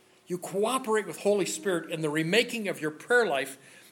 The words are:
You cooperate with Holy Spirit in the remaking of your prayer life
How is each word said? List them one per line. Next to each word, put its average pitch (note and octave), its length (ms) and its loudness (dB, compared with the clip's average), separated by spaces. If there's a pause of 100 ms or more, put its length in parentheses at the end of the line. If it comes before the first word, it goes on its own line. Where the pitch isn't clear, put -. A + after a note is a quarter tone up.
(260)
You F3 120 -4
cooperate A3 680 0
with D#3+ 140 -10
Holy G3+ 260 4
Spirit E3+ 440 -2
in D#3+ 120 -4
the D3+ 80 0
remaking G3+ 580 0
of D#3+ 120 -6
your D3+ 100 -2
prayer A#3+ 360 2
life C3+ 320 -2 (320)